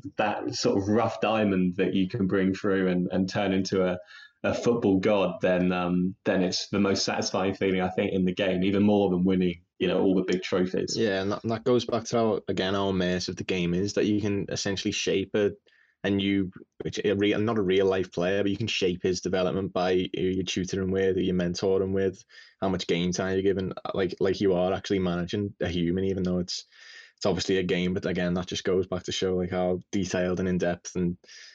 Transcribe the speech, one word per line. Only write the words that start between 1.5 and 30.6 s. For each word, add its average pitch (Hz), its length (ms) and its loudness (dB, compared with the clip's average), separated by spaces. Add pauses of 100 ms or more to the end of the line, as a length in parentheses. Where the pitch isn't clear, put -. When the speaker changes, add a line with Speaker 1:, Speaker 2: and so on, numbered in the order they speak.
Speaker 1:
that 95 180 0
you 95 160 2
can 98 160 -2
bring 95 300 2
through 95 320 0
and, 90 240 2
and 95 180 0
turn 98 240 0
into 95 320 0
a, 90 140 -2 (440)
a 101 120 0
football 117 420 2
god, 95 460 2
then, 90 280 2
um, 90 440 0 (100)
then 95 160 2
it's 92 280 -2
the 101 100 0
most 98 260 2
satisfying 104 480 -2
feeling, 95 280 0
I 92 80 0
think, 98 220 -2
in 92 140 2
the 92 80 0
game, 92 300 0
even 98 180 2
more 101 300 4
than 90 120 2
winning, 92 380 2 (160)
you - 100 0
know, 190 140 0
all - 140 4
the - 120 2
big 185 140 0
trophies. - 560 -2
Speaker 2:
Yeah, 98 240 0
and 98 100 -2
that, - 120 -4
that 110 200 -4
goes 123 220 2
back 113 200 -2
to 120 120 -2
how, 110 300 2
again, 95 260 0
how 98 180 2
immersive 90 460 -2
the - 60 -8
game 87 320 0
is, 101 180 0
that - 120 0
you 104 140 2
can 101 300 -2
essentially 101 420 -4
shape 98 440 -2
a, 101 160 2 (520)
a 98 60 -2
new, 98 420 0 (320)
which - 220 -6
a 104 80 2
real, 101 260 2
not 110 200 0
a - 20 2
real 95 240 4
life 95 260 2
player, 92 300 0
but 101 80 4
you 98 80 0
can 110 80 -4
shape 92 380 0
his 92 180 0
development 92 520 0
by 92 420 2
who - 80 -4
you're 92 200 0
tutoring 92 460 -2
with, 95 280 2
who 87 40 2
you're 90 140 0
mentoring 95 580 0
with, 95 300 0 (380)
how 95 80 0
much 90 180 -2
game 90 240 0
time 95 220 -2
you're 95 100 0
giving. 95 280 0 (220)
Like, 92 260 -2
like 95 220 0
you 95 140 2
are 90 180 2
actually 98 260 -2
managing 90 640 -2
a 101 60 0
human, 87 380 0
even 95 180 -2
though 90 160 0
it's, - 260 -6 (520)
it's - 100 -2
obviously 92 300 0
a 95 60 2
game. 90 300 0
But 87 140 -4
again, 90 260 -2
that 87 140 -4
just - 160 -6
goes 92 240 0
back 90 160 -6
to - 80 -8
show, 92 240 -2
like, 90 160 -2
how 90 300 0 (100)
detailed 92 480 0
and 92 100 -2
in 90 80 0
depth 87 380 -4